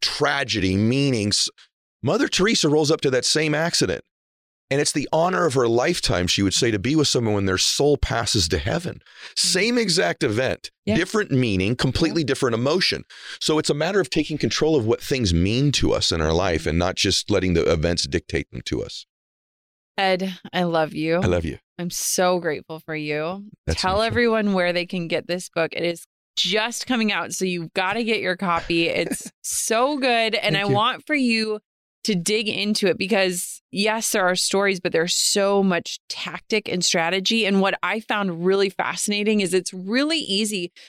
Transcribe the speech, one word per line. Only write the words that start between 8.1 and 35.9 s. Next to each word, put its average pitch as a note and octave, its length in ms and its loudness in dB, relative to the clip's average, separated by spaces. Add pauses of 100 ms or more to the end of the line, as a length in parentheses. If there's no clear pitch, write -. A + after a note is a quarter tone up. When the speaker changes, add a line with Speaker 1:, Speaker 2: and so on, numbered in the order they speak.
Speaker 1:
to F2+ 100 0
heaven. D#3+ 380 -4
Speaker 2:
Mm. - 420 -14
Speaker 1:
Same A3 400 2
exact F3+ 440 0
event, A#2 480 -2 (140)
Speaker 2:
Yeah. G3+ 100 0
Speaker 1:
different G#3 360 0
meaning, A2 440 2
completely C#3+ 460 0
Speaker 2:
Yeah. D3 60 -2
Speaker 1:
different C3 280 0
emotion. B2+ 500 0 (360)
So D#3 180 2
it's D#3 120 2
a D#3 40 2
matter E3 240 0
of F3+ 120 0
taking D#3 260 -2
control D3+ 400 2
of A#2+ 80 2
what A#2 160 2
things B2 320 0
mean A2 400 2
to B1+ 220 2
us - 180 0
in E2 80 0
our D#2+ 140 2
life E2 320 0
and D#2+ 120 0
not F2 180 0
just - 340 0
letting F#2 240 2
the E2 80 4
events E2+ 440 2
dictate D2+ 440 -4
them A#1 160 -12
to A1+ 180 -4
us. - 220 -14 (920)
Speaker 2:
Ed, F#3+ 420 0 (140)
I F3 120 0
love E3 300 0
you. D#3+ 220 0
Speaker 1:
I F#3 100 0
love F2 180 2
you. C2+ 140 -6 (200)
Speaker 2:
I'm F3 120 -6
so F3+ 480 0
grateful D#3+ 420 -6
for D#3+ 140 -10
you. D#3 500 -6 (220)
Speaker 1:
That's - 140 -2
Speaker 2:
Tell F#3 140 0
Speaker 1:
my G3+ 80 2
friend. A3+ 100 -2
Speaker 2:
everyone A3 400 2
where F3+ 200 2
they F3 140 -2
can F3 220 -6
get E3 180 -4
this F3+ 220 -6
book. D#3+ 260 -2
It - 100 -4
is E3+ 220 -4 (300)
just G#3+ 500 -2
coming A3+ 240 0
out, F3 220 -4
so - 120 -4
you've F3 300 -4
gotta G3 300 -2
get A3 160 0
your F3+ 160 -2
copy. E3+ 520 0
It's - 480 -4
Speaker 1:
<laughs> - 60 -20
Speaker 2:
so B3+ 560 0
good. A#3 380 2
And G#3 180 0
Speaker 1:
Thank G3 120 0
Speaker 2:
I - 20 0
Speaker 1:
you. G3+ 60 2
Speaker 2:
want G#3+ 320 0
for D4+ 80 -2
you A3+ 440 0 (460)
to A3 100 2
dig G#3 340 0
into G#3 380 0
it F3+ 100 2
because, F#3+ 640 -2 (120)
yes, G#3+ 400 -2
there G3+ 120 2
are F3+ 120 2
stories, G3 420 0
but F3 140 -4
there's E3 220 0
so G3 500 2
much F3 340 0 (100)